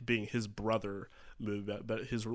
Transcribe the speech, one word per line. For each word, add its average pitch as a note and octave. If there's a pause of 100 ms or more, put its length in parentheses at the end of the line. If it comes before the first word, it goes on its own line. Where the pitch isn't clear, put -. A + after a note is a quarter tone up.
being A2+
his A2
brother G#2 (300)
movie G#2 (120)
about, G#2
but A2+
his, A#2